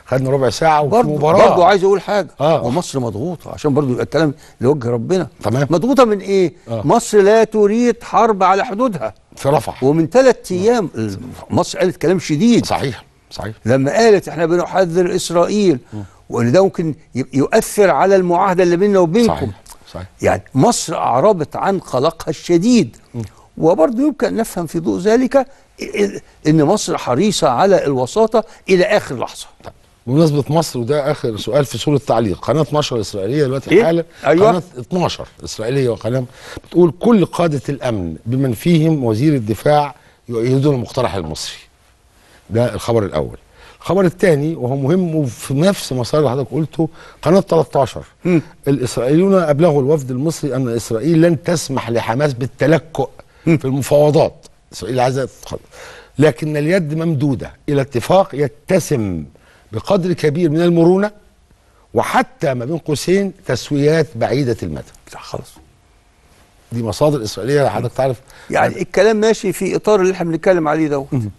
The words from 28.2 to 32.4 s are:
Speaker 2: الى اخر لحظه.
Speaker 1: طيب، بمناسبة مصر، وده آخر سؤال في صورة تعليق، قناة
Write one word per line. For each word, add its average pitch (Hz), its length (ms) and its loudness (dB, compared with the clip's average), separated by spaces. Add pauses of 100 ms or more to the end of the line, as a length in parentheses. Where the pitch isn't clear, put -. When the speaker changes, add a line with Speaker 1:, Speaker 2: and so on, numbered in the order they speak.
Speaker 2:
الى 180 160 4
اخر - 340 -2
لحظه. - 260 -10 (180)
Speaker 1:
طيب، - 100 -18 (340)
بمناسبة 147 420 2
مصر، 151 300 -2
وده 139 320 -2
آخر 120 260 -6
سؤال 131 280 -2
في - 120 -10
صورة 143 200 0
تعليق، 113 420 -2
قناة 147 220 0